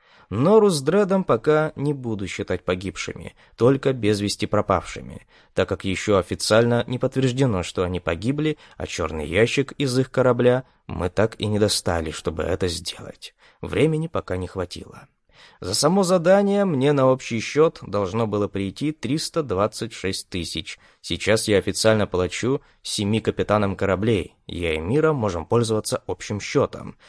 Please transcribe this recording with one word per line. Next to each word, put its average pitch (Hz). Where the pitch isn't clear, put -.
Нору 196
с 147
Дредом 190
пока 151
не 143
буду 110
считать -
погибшими, 90
только 135
без 107
вести 101
пропавшими, -
так 92
как 98
еще 98
официально 117
не 127
подтверждено, 127
что -
они 90
погибли, 139
а -
черный 80
ящик 117
из 131
их 127
корабля 123
мы 87
так -
и 104
не 104
достали, 85
чтобы 80
это 87
сделать. -
Времени 156
пока -
не 92
хватило. -
За 90
само 185
задание 196
мне 143
на 131
общий 131
счет 156
должно 101
было 101
прийти 98
триста 151
двадцать 107
шесть -
тысяч. -
Сейчас -
я 101
официально 104
плачу 92
семи 107
капитанам 101
кораблей. 98
Я 85
и 78
Мира 151
можем 95
пользоваться 110
общим -
счетом. -